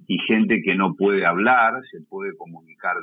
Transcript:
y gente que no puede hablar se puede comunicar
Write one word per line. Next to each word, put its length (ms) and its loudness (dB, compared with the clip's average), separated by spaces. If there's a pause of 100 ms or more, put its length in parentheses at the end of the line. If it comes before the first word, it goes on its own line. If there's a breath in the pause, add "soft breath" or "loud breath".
y 140 -4
gente 440 2
que 120 0
no 180 0
puede 320 2
hablar 640 2
se 180 -18
puede 300 -10
comunicar 640 -8